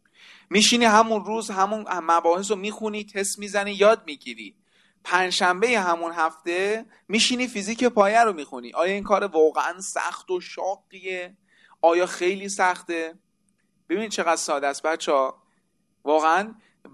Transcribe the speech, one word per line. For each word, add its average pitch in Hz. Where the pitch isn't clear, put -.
می‌شینی 226
همون 220
روز 220
همون 202
مباحث 170
رو 202
می‌خونی، 208
تست 202
می‌زنی، 202
یاد 208
می‌گیری. 117
پنجشنبه 185
همون 170
هفته 180
می‌شینی 240
فیزیک 226
پایه 220
رو 214
می‌خونی. 131
آیا 175
این 202
کار 196
واقعاً 156
سخت -
و 180
شاقیه؟ 185
آیا 170
خیلی 190
سخته؟ 175
ببینید 208
چقدر 170
ساده 143
است، 139
بچه‌ها. 156
واقعاً 160